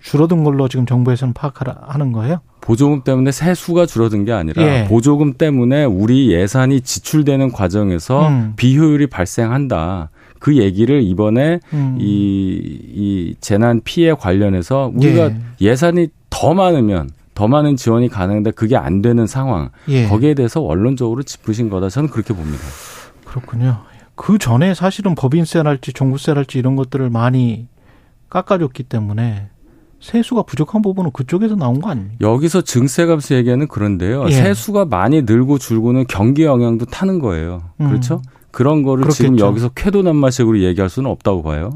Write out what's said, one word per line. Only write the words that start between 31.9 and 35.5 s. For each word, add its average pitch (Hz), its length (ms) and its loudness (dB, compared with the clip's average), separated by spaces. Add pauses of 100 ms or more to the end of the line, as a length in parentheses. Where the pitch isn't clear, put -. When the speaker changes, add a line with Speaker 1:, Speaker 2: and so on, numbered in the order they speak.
Speaker 1:
아닙니까? 107 300 -8
Speaker 2:
여기서 147 420 2
증세 139 440 0
감세 151 300 0
얘기하는 123 320 2
그런데요. 104 600 -2
Speaker 1:
예. 147 40 2
Speaker 2:
세수가 196 540 2
많이 123 360 2
늘고 127 360 2